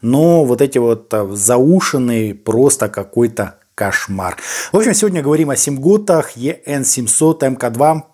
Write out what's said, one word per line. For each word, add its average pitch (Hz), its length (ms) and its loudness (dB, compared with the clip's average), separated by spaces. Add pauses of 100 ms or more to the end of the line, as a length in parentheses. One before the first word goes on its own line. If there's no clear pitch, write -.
Но 151 440 4
вот 123 160 0
эти 135 160 0
вот, 117 340 0
а, 107 220 -2
заушины 123 1000 0
просто 117 520 0
какой-то 104 680 -2 (180)
кошмар. 95 640 -6 (340)
В 185 60 2
общем, 220 160 2
сегодня 180 300 0
говорим 151 260 2
о 131 60 -2
симготах 160 800 0
E 143 300 -6
N 143 180 -4
семьсот 156 560 0
M 135 140 0
K 120 160 -4
два. 151 420 0